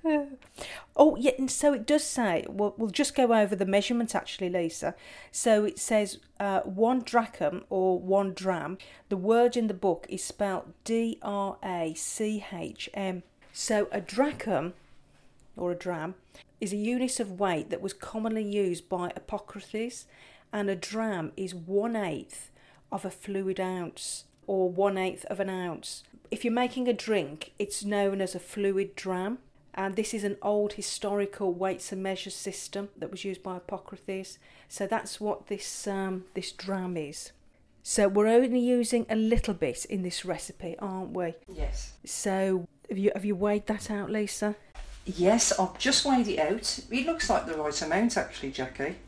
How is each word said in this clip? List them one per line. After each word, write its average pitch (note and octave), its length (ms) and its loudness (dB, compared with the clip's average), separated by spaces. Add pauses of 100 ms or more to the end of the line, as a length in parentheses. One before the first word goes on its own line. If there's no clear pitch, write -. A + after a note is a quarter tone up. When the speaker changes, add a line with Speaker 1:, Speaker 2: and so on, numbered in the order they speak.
Speaker 1:
Uh, D4+ 220 4 (680)
oh, D4 220 10
yeah, B3+ 220 4
and C4 120 0
so D4 220 4
it A3+ 140 -2
does D4 180 4
say, G3 440 2
we'll, G3+ 280 -2
we'll A3 140 -2
just C#4 260 0
go A#3+ 180 6
over G#3 220 4
the F#3 100 2
measurement G#3+ 480 2
actually, - 340 -2
Lisa. E3+ 460 -2 (380)
So G#3+ 320 6
it - 160 -2
says, G#3+ 380 2 (200)
uh, G3 220 2
one A3 400 2
drachm A3 680 0
or F#3 300 2
one F#3+ 340 2
dram. F3+ 460 -2 (300)
The G3 80 0
word A#3 400 6
in A3+ 100 2
the G#3 80 -2
book F3+ 340 0
is - 140 -6
spelled F#3+ 500 -4 (120)
D A3+ 360 0
R G3+ 440 -4
A E3+ 300 -2
C G#3+ 580 -4
H - 420 -8
M. F#3 300 -4 (280)
So - 380 0
a G3+ 100 -2
drachm, F#3+ 760 -2 (840)
or F3 160 -2
a F3 40 -4
dram, F3 380 -6 (460)
is G3 120 -4
a G#3 40 -4
unit B3 420 -2
of G3 220 -6
weight F3+ 300 0
that - 120 -4
was F#3+ 100 -6
commonly A3 520 -4
used G3 440 0
by F3 280 -2
apothecaries, G#3+ 880 -8 (460)
and G3+ 180 0
a F#3+ 60 0
dram G3+ 600 -4
is F#3 180 -4
one-eighth G3 1000 -2 (400)
of G3 120 -6
a F#3+ 60 -4
fluid F#3+ 480 -4
ounce, F#3 680 -6 (220)
or F#3+ 240 2
one-eighth F#3+ 540 0
of G3 160 -6
an F#3+ 100 0
ounce. F3+ 540 -6 (260)
If - 140 -6
you're A#3 80 2
making B3 360 2
a B3 40 4
drink, F3 680 -2
it's G3+ 240 -4
known G3+ 380 2
as F#3 140 -2
a F3+ 40 -4
fluid G3 560 0
dram. F#3+ 440 -4 (380)
And F#3+ 200 -2
this A3 180 -2
is G#3 80 -4
an G3+ 180 -2
old G#3 340 2
historical G3+ 800 -2
weights F#3 380 -2
and F#3+ 100 -4
measures F#3+ 360 -4
system G3+ 600 -8
that - 140 -8
was F#3 140 -10
used F#3 180 -6
by F#3 140 -8
apothecaries. F#3+ 840 -10 (300)
So - 180 -4
that's - 340 -4
what G#3 280 -4
this, - 400 -6
um, F#3+ 460 -4
this - 180 -6
dram F#3 440 -4
is. D3+ 360 -8 (500)
So - 240 4
we're G#3 220 6
only B3 320 6
using A#3+ 500 2
a A3 60 2
little A3 360 4
bit D#3 340 -2
in F#3+ 160 -2
this F3+ 220 -4
recipe, E3+ 540 -6
aren't F#3+ 320 -6
we? E3+ 240 -2 (180)
Speaker 2:
Yes. - 420 -4 (100)
Speaker 1:
So F#3+ 640 0 (200)
have F#3+ 100 -4
you, G3 180 6
have F#3+ 80 -4
you G#3 100 2
weighed G#3 320 2
that G#3+ 240 -4
out, G3+ 200 -4
Lisa? G#3 440 0 (520)
Speaker 2:
Yes, F#3 520 4
I've F#3+ 180 0
just - 280 2
weighed B3 240 4
it F#3 100 0
out. F3+ 400 0 (100)
It B3 160 0
looks E4 240 0
like F#3 180 2
the E3 80 -4
right D3+ 280 -2
amount, F#3 340 2
actually, C#3 360 -4
Jackie. C#3 420 -4 (140)